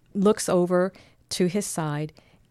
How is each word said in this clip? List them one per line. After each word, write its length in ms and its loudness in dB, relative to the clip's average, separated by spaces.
looks 380 2
over 420 2
to 160 0
his 180 -2
side 480 -6